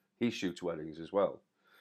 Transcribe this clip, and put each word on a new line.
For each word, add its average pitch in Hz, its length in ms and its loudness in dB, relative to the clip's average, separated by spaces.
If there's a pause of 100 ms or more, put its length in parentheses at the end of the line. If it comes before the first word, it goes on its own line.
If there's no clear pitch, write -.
(200)
He 120 100 2
shoots 92 320 -4
weddings 80 380 -6
as 82 120 -10
well." 95 280 4 (400)